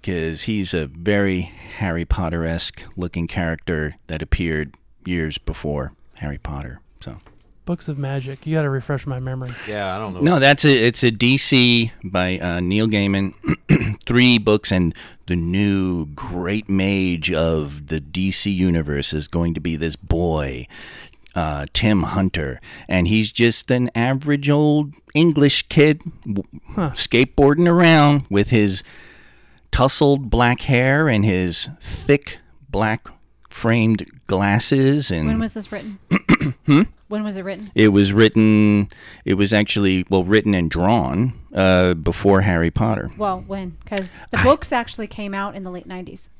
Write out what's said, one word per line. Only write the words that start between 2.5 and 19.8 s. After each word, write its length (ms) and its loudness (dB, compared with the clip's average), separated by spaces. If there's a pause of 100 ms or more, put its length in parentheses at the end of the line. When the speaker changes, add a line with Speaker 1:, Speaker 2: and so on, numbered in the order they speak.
Speaker 1:
looking 300 -6
character 720 -6 (100)
that 160 -10
appeared 540 -4 (300)
years 340 -4
before 540 -8 (220)
Harry 220 -10
Potter. 440 -12 (180)
So. 180 -18 (480)
Speaker 2:
Books 240 -8
of 80 -8
Magic. 500 -8
You 80 -2
gotta 140 0
refresh 360 -4
my 140 -6
memory. 320 -8 (160)
Speaker 3:
Yeah, 260 -6
I 40 -6
don't 160 -8
know. 80 -6
Speaker 1:
No, 180 4
that's 240 4
a, 80 6
it's 320 2
a 80 4
D 240 2
C 560 4 (120)
by, 360 -2
uh, 220 -4
Neil 260 0
Gaiman. 460 0 (340)
<clears throat> 380 0
Three 320 4
books, 340 0
and 240 0 (300)
the 100 -2
new 720 -2
great 640 -8
mage 640 -2
of 540 -2
the 120 -4
D 320 -4
C 200 -2
universe 600 -2
is 160 -6
going 260 -2
to 60 -6
be 160 -4
this 220 -6